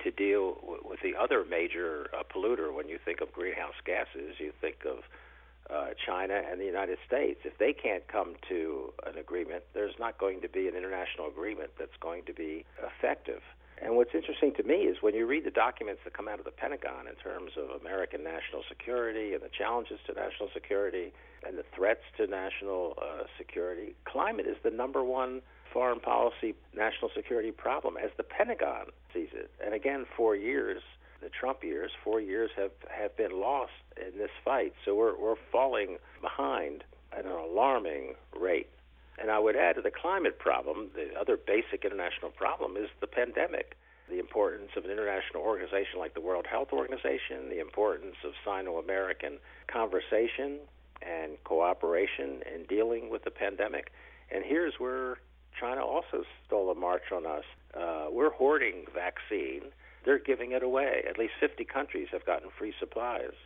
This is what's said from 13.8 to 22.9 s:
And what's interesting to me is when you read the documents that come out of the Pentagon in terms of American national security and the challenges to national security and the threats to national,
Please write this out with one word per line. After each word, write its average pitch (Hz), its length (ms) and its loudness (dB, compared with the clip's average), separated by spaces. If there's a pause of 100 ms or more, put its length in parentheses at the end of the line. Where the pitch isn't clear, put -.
And 117 160 2
what's 120 180 6
interesting - 400 2
to 104 80 0
me 165 220 6
is - 160 4
when 107 140 6
you 117 100 2
read 143 180 2
the - 80 -2
documents 110 540 2
that - 80 -12
come 107 160 -6
out 104 100 -6
of - 60 -10
the - 60 -10
Pentagon 131 560 -6
in 117 80 -12
terms 95 420 -10
of 71 240 -6
American 87 420 -4
national - 460 -6
security 110 640 -2
and 76 100 -2
the - 60 -10
challenges 113 580 -2
to - 60 -4
national 98 400 -2
security 92 580 0 (340)
and 92 120 -8
the 76 80 -6 (100)
threats 104 280 4 (140)
to 107 100 4
national, 95 720 -2